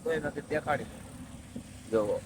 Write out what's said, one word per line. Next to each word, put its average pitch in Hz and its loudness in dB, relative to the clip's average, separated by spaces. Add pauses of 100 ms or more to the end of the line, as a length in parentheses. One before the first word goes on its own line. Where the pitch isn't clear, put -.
તોય 160 4
નથી 147 -4
દેખાડી. 147 2 (1000)
જોવો. 104 6